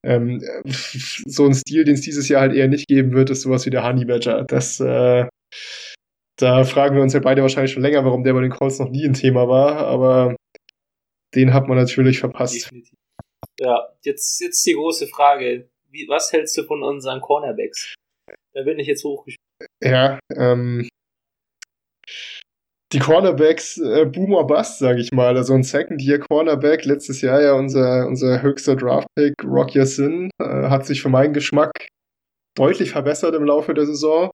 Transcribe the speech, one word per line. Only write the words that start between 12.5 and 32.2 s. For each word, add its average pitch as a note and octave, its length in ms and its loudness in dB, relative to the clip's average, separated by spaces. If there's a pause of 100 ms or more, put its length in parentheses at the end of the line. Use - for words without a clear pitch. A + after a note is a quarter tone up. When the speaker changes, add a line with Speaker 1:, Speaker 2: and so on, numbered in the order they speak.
Speaker 2:
Definitiv. - 280 -20 (640)
Ja, B2 300 -2 (140)
jetzt, - 380 -6
jetzt F3 240 -4
die F3 80 0
große D#3 340 -4
Frage. C3 600 0 (220)
Wie, D3 180 -16
was D#3 240 -2
hältst D#3+ 240 -2
du D#3 60 -4
von D3 200 -8
unseren C3 380 -8
Cornerbacks? C3+ 720 -6 (600)
Da C3+ 80 -10
bin D3+ 160 -4
ich C#3 80 -8
jetzt C#3 180 -4
hochgesch- C#3 320 -10 (460)
Speaker 1:
Ja, C3 360 2 (160)
ähm, B2 540 -2 (2000)
die C#3 60 0
Cornerbacks, D#3+ 800 2
äh, D3 280 2
boom F#3 280 -2
or D#3+ 120 2
bust, D#3 320 0
sag B2 200 2
ich A#2+ 140 -4
mal. B2 240 4
Also B2+ 180 0
ein C3 80 4
Second-Year-Cornerback, D3 1200 0
letztes C#3 360 -4
Jahr C3+ 200 2
ja C#3+ 120 6
unser, C3 540 2
unser B2+ 360 0
höchster C#3 320 0
Draft-Pick, C#3+ 600 0 (100)
Rock C3+ 300 0
Ya-Sin, C#3+ 560 0 (100)
äh, - 40 -2
hat C3+ 420 -2
sich C#3 160 -4
für C#3 60 -2
meinen C3+ 240 2
Geschmack D3 560 -2 (680)